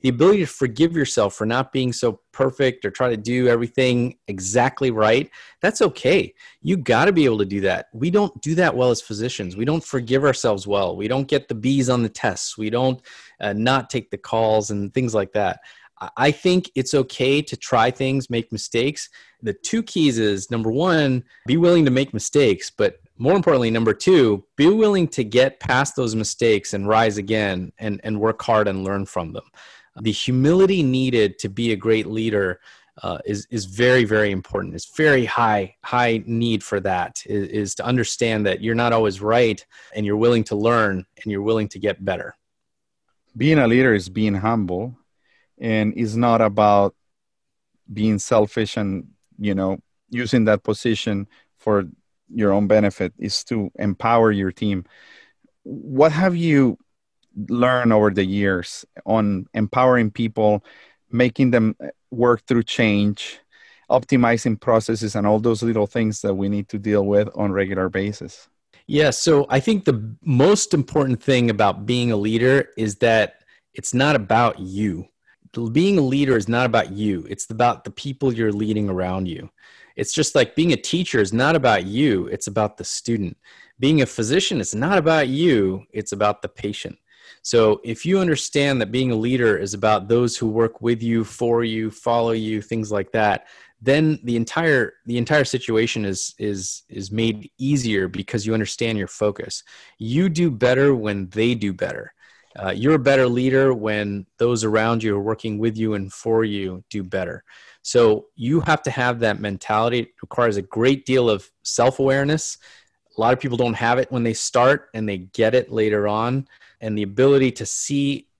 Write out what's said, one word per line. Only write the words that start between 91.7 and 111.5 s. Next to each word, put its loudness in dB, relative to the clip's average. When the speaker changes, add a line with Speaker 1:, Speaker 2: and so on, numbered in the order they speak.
Speaker 1:
follow 0
you, -4
things -6
like -4
that, 0
then 2
the -2
entire, 0
the -4
entire 2
situation -2
is, -6
is, -8
is -12
made -2
easier 0
because -6
you -2
understand -4
your -6
focus. -6
You 0
do 0
better 2
when -4
they 0
do -2
better. -8
Uh, -6
you're 0
a 2
better 4
leader 2
when -4
those 0
around 2
you 0
are 0
working -6
with -2
you -2
and -6
for 0
you -6
do -8
better. -8
So 2
you -2
have 0
to -2
have -2
that 0
mentality. -2
It -8
requires -2
a -4
great 0
deal 2
of -2